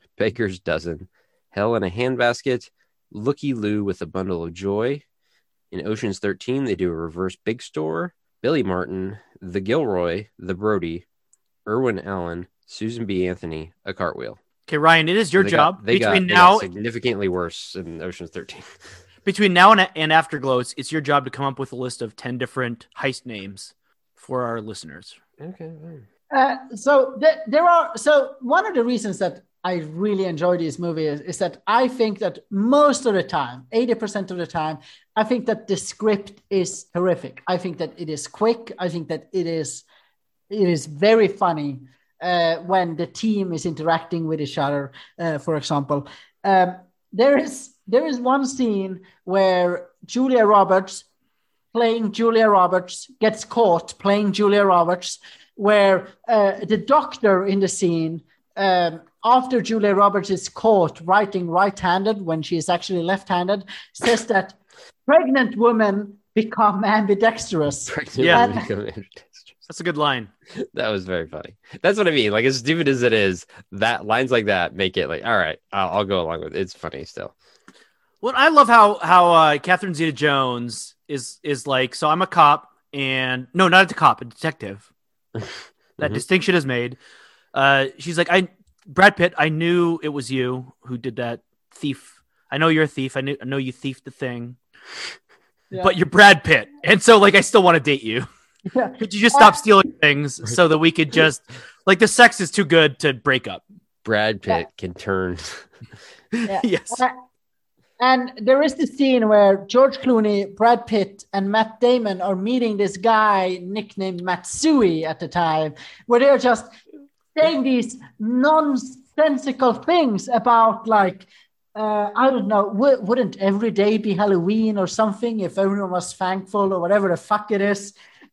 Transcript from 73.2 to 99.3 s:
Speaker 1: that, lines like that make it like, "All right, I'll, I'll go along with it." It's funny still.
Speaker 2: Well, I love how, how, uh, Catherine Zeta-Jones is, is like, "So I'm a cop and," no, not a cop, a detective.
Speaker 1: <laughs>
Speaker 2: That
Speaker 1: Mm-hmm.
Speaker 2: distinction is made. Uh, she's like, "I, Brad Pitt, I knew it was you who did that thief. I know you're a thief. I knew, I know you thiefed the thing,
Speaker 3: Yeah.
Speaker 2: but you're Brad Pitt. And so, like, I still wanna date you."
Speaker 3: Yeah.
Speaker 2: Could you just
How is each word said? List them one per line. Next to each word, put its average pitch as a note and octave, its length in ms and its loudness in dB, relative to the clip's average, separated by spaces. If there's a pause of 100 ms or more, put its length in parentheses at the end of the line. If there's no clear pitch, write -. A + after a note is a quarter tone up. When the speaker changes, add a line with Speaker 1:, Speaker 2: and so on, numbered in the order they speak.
Speaker 1:
that, A2 320 -2
lines A#2 260 -2
like A#2 160 0
that F#2 280 -2
make F#2+ 240 -4
it D2 100 -4
like, D#2+ 160 -8
"All A2+ 140 -2
right, D#2 200 -4 (140)
I'll, F#2+ 160 -2 (100)
I'll G#2+ 60 -2
go F#2+ 160 -2
along E2 240 -6
with D#2 100 -12
it." F#2 60 -6
It's F#2 140 -8
funny C#2+ 320 -12
still. - 280 -16 (840)
Speaker 2:
Well, B3 160 -4
I C#4 140 4
love C#4+ 180 6
how, G#3 300 6
how, F3 340 4
uh, D#3 260 4
Catherine F3+ 360 -2
Zeta-Jones C3+ 1000 -2 (140)
is, C#3 340 -10
is C#3+ 240 -6
like, C3 280 -2
"So D#3 160 -4
I'm E3+ 100 0
a F#3 60 0
cop D3+ 440 4 (220)
and," C3 640 -4
no, F3+ 140 4
not F#3 220 6
a - 40 -10
cop, C3 260 4
a B2+ 60 -12
detective. G#2+ 640 -10 (400)
Speaker 1:
<laughs> - 20 -
Speaker 2:
That - 720 -12
Speaker 1:
Mm-hmm. G#2 80 -4
Speaker 2:
distinction F3+ 400 0
is D3+ 120 0
made. B2 300 -6 (580)
Uh, C#3 320 4 (120)
she's D#3 200 -6
like, E3+ 120 0
"I, F#3 180 2 (380)
Brad G3 300 4
Pitt, F3+ 220 2
I D3+ 100 2
knew E3+ 540 0
it D3+ 60 -4
was C3+ 220 -8
you B2+ 500 -4
who B2+ 180 -10
did A#2 180 -10
that A#2+ 240 -6 (320)
thief. - 480 -10 (300)
I C#3 80 -6
know D#3+ 100 2
you're D#3 160 4
a C#3+ 40 -2
thief. C3 280 -6
I C3+ 60 -2
knew, C#3 180 -6
I - 60 -16
know C3+ 120 -4
you C3 140 -6
thiefed - 320 -10
the C3+ 60 -18
thing, A#2+ 460 -10 (1120)
Speaker 3:
Yeah. F#3 120 -10
Speaker 2:
but F#3 140 2
you're F3 100 2
Brad G3 380 8
Pitt. C3 240 2 (160)
And F#3 180 4
so, A#3 160 10
like, G3+ 160 6
I G3 60 8
still G3 220 4
wanna E3+ 180 6
date C#3 220 -2
you." A2+ 240 -4 (500)
Speaker 3:
Yeah. A#3+ 140 -2
Speaker 2:
Could G#3 220 -10
you G#3 80 -6
just A3+ 140 4